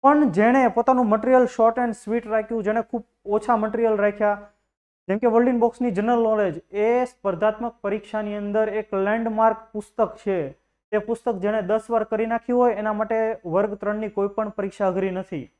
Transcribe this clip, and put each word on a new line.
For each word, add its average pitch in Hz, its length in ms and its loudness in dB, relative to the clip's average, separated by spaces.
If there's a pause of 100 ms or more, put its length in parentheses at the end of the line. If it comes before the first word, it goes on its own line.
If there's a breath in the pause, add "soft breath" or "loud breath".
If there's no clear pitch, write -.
પણ 294 280 6
જેણે 233 380 4
પોતાનું 247 400 2
મટીરિયલ 233 400 4 (120)
short 226 260 4
and 233 60 -4
sweet 220 380 -6
રાખ્યું, 220 340 -2
જેણે 220 180 0
ખૂબ 226 220 -6 (220)
ઓછા 214 320 0
મટીરિયલ 220 380 0
રાખ્યા, 208 560 -2 (560)
જેમ 196 100 -2
કે 240 100 0
વર્લ્ડ 233 220 4
ઇનબોક્સની 240 420 0
જનરલ 226 320 0
નોલેજ, 208 340 0 (140)
એ 233 340 0
સ્પર્ધાત્મક 214 760 -4
પરીક્ષાની 208 560 -6
અંદર 208 320 0
એક 214 240 -6
લેન્ડમાર્ક 220 640 0 (160)
પુસ્તક 208 420 -4
છે. 170 420 -4 (340)
એ 214 60 0
પુસ્તક 226 380 -4
જેણે 208 260 -2
દસ 214 280 0
વાર 226 140 0
કરી 220 220 -2
નાખ્યું 233 340 -2
હોય, 240 140 4
એના 214 200 -4
માટે 220 520 -2
વર્ગ 196 280 0
ત્રણની 208 360 -6
કોઈ 202 180 -2
પણ 214 220 -4
પરીક્ષા 196 380 -4
અઘરી 190 240 -2
નથી 180 480 -8